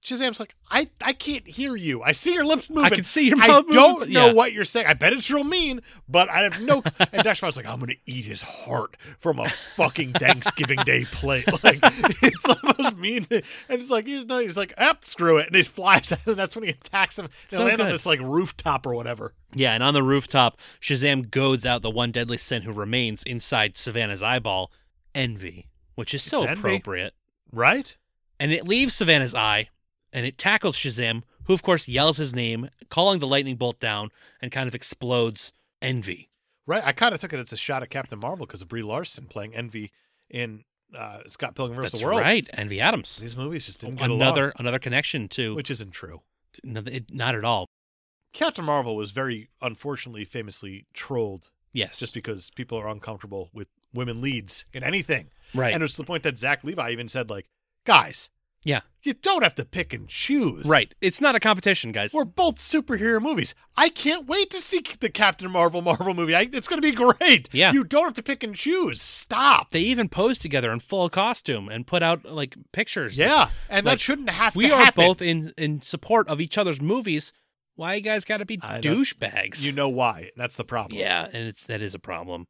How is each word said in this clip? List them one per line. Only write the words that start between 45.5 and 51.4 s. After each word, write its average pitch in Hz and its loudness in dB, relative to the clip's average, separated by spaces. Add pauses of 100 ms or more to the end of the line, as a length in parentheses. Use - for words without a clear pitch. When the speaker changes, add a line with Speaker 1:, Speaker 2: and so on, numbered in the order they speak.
Speaker 1:
Which 143 -10
isn't 107 -12
true. 82 -18 (320)
Speaker 2:
to, - -20
no, 110 -10
it, 123 -12
not 120 -2
at 107 -6
all. 110 0 (680)
Speaker 1:
Captain 302 -4
Marvel 135 -2
was 104 -8
very, 120 -6 (120)
unfortunately, 123 -10
famously 101 -14
trolled. 107 -6 (240)